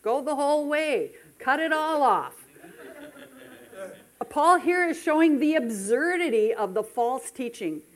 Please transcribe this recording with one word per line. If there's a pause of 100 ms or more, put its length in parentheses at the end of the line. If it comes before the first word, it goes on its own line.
Go
the
whole
way. (260)
Cut
it
all
off." (2000)
Paul
here
is
showing
the
absurdity
of
the
false
teaching (140)